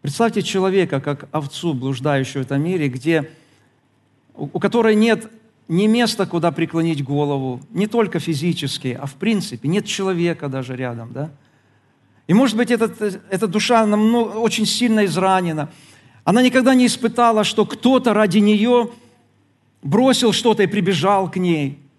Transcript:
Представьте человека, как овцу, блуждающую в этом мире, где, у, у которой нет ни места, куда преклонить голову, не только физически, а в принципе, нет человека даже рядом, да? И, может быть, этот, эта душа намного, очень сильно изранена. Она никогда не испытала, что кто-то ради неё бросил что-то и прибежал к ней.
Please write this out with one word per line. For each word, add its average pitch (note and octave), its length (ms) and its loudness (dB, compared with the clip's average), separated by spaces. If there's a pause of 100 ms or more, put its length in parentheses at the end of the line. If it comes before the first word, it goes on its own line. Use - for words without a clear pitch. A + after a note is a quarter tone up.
Представьте G#3 400 -2
человека, F#3 580 0
как C#3+ 320 -8
овцу, D3+ 440 -4
блуждающую C3 680 -4
в - 40 -6
этом C#3 160 -2
мире, E3 260 -2
где, C#3+ 400 -2 (1040)
у, D#3 180 -10
у - 80 -6
которой A3 360 2
нет A3 360 2 (360)
ни F3+ 180 0
места, A3 400 2
куда E3+ 260 -2
преклонить E3 520 -2
голову, C#3 680 -4
не G3 160 -2
только G#3+ 340 -2
физически, D3 800 -4
а C#3 60 -10
в C#3 80 -10
принципе, F#3+ 540 -4
нет G3 180 -2
человека F3 640 -4
даже C3 260 -8
рядом, A#2+ 380 -8
да? D3 160 -8 (960)
И, D#3+ 80 2
может A3 240 4
быть, A#3+ 140 0
этот, A3+ 280 0
эта G3 480 -4
душа A3 380 2
намного, G#3+ 520 2
очень A3 280 0
сильно A3 400 2
изранена. F3 640 0 (540)
Она G#3+ 180 4
никогда B3+ 320 4
не B3 140 6
испытала, A3+ 560 2
что - 220 0
кто-то B3 480 2
ради G#3+ 260 4
неё G#3+ 520 4 (920)
бросил A#3 500 2
что-то G#3+ 300 2
и F3+ 40 2
прибежал F#3+ 640 0
к F#3 80 -8
ней. D#3 400 -2 (220)